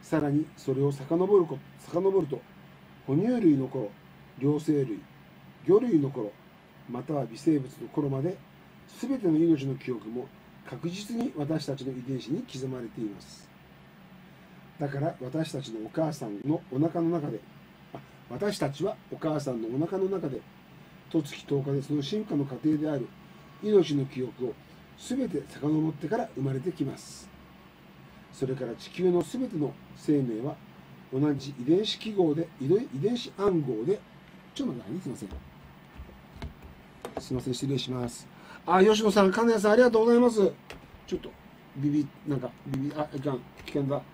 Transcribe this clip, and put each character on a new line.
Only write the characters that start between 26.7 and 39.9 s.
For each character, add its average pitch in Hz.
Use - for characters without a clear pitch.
き 143
ま -
す。 -
そ -
れ 131
か 127
ら 117
地 -
球 180
の 175
す 240
べ 262
て 208
の 147
生 147
命 113
は 156
同 143
じ 139
遺 120
伝 180
子 -
記 220
号 175
で、 165
遺 131
伝-、 220
遺 135
伝 226
子 -
暗 190
号 120
で、 196
ち 285
ょ 262
っ -
と 147
待 117
っ 131
て 185
く 123
だ 104
さ -
い 95
ね、 -
す -
い -
ま -
せ -
ん。 -
す -
い 131
ま 127
せ 127
ん、 123
失 135
礼 135
し 123
ま 123
す。 -
あ、 180
吉 214
野 208
さ 202
ん、 190
金 226
谷 220
さ 214
ん、 208
あ 214
り 247
が 247